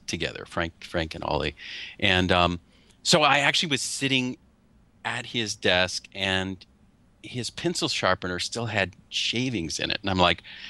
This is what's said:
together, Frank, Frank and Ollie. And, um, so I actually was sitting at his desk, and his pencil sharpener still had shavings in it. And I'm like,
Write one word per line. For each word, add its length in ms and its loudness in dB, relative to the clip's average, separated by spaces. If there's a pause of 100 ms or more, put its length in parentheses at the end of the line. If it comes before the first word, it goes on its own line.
together, 400 -6
Frank, 380 -6
Frank 300 -4
and 100 -8
Ollie. 300 -2 (440)
And, 320 4
um, 300 4 (420)
so 200 4
I 160 6
actually 320 0
was 120 0
sitting 540 -2 (680)
at 220 -6
his 300 -4
desk, 580 2
and 500 -2 (600)
his 260 -8
pencil 380 -4
sharpener 500 0
still 280 -6
had 280 0 (140)
shavings 720 -2
in 100 -2
it. 120 -2
And 80 -2
I'm 80 2
like, 240 6 (280)